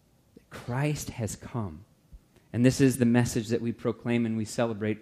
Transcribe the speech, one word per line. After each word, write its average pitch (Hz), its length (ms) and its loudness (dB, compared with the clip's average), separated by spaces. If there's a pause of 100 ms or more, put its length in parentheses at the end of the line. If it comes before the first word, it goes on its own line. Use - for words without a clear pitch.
(340)
that - 160 -20
Christ 143 640 -4
has - 240 -6
come. 95 500 -10 (640)
And 113 140 4
this 131 160 6
is 131 160 4
the 120 80 4
message 117 440 2
that 113 120 0
we 117 100 -2
proclaim 117 540 -2
and 110 120 -2
we 107 80 -2
celebrate 110 560 -2